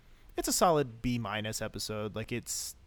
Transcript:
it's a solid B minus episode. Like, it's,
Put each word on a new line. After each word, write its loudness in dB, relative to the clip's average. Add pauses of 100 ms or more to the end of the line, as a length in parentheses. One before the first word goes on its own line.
(360)
it's -2
a 2
solid 4
B 2
minus -2
episode. -4
Like, -4
it's, -4 (120)